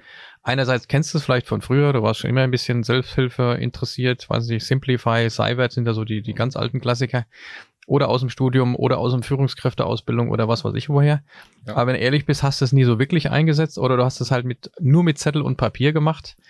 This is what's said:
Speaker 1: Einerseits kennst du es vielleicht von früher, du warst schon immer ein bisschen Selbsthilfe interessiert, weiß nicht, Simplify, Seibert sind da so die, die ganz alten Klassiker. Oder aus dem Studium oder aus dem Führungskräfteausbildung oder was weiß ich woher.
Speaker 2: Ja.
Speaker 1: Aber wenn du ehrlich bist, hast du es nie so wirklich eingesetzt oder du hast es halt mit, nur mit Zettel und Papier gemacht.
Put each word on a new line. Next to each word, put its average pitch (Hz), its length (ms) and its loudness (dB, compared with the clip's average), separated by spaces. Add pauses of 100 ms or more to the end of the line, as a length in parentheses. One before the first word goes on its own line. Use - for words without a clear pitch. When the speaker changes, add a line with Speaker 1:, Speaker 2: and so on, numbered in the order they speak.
(440)
Speaker 1:
Einerseits 127 420 0
kennst 151 260 0
du 160 60 0
es 143 60 -4
vielleicht 123 240 0
von 104 120 -2
früher, 143 320 2
du 123 100 0
warst 110 180 0
schon - 100 -2
immer 131 120 2
ein 127 100 0
bisschen 120 320 0
Selbsthilfe 123 760 0
interessiert, 123 680 -4
weiß 117 160 -2
nicht, 117 180 -4
Simplify, 120 640 0
Seibert 117 440 -2
sind 120 140 -2
da 117 80 0
so 110 100 -2
die, 110 180 -4
die 107 120 -6
ganz 123 220 -4
alten 120 240 -4
Klassiker. 123 460 -2 (600)
Oder 139 240 2
aus 120 100 0
dem 131 80 -2
Studium 123 480 2
oder 127 220 0
aus 123 140 0
dem 127 100 0
Führungskräfteausbildung 120 1040 -2
oder 110 180 0
was 113 160 0
weiß 104 120 -4
ich 123 160 -4
woher. 147 320 4 (440)
Speaker 2:
Ja. 107 100 -6
Speaker 1:
Aber 123 100 2
wenn 127 80 2
du 113 60 -2
ehrlich 139 260 0
bist, 143 160 0
hast 139 180 0
du 139 60 2
es 120 60 0
nie 135 120 6
so 120 140 4
wirklich 143 320 0
eingesetzt 156 480 0
oder 131 180 2
du 123 80 4
hast 127 160 -2
es 127 100 -2
halt 123 140 0
mit, 123 340 -8
nur 156 240 4
mit 160 140 2
Zettel 151 240 -2
und 131 160 -2
Papier 131 380 0
gemacht. 156 420 -2 (140)